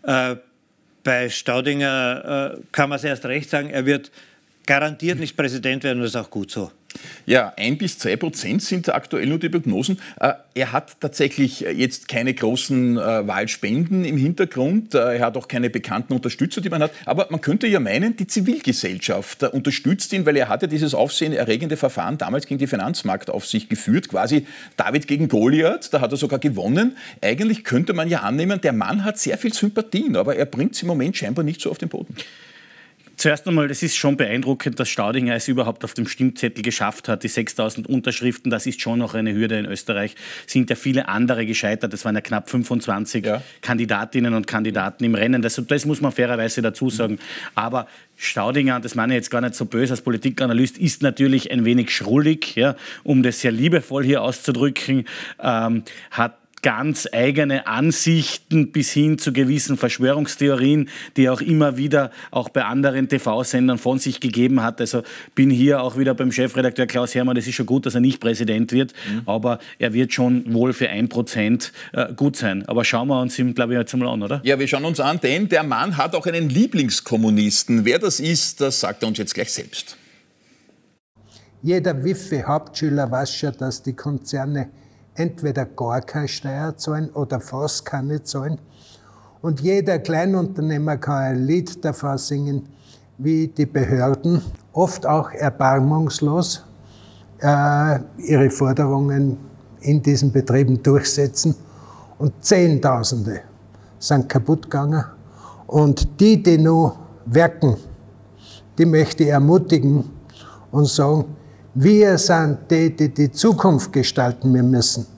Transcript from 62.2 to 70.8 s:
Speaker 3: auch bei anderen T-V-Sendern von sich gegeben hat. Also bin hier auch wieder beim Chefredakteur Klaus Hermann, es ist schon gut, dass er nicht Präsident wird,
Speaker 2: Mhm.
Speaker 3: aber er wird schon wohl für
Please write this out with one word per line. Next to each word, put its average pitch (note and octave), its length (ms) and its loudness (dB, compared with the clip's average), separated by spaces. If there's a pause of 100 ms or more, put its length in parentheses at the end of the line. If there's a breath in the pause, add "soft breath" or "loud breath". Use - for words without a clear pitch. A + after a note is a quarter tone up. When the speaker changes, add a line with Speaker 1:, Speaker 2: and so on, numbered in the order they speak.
Speaker 3:
auch B2 180 -4
bei C3 160 0
anderen C3 420 0
T-V-Sendern B2+ 720 0
von B2+ 200 0
sich C3 220 -4
gegeben B2 420 2
hat. A#2 200 -2
Also A#2 220 -2 (320 loud breath)
bin C3+ 140 6
hier C3 320 4
auch B2 160 -4
wieder C3+ 180 2
beim B2+ 180 0
Chefredakteur B2+ 520 0
Klaus B2 300 -2
Hermann, B2 220 2
es A2+ 100 -2
ist B2 80 -6
schon A#2+ 100 -2
gut, C3+ 200 0
dass B2 100 -2
er B2 60 4
nicht C3 180 4
Präsident A2+ 540 -2
wird, B2+ 180 2 (180 loud breath)
Speaker 2:
Mhm. G#2+ 160 -4
Speaker 3:
aber A2+ 340 -2 (180 loud breath)
er A2+ 160 -2
wird B2+ 180 2
schon B2 420 2
wohl A#2+ 200 2
für B2+ 160 -2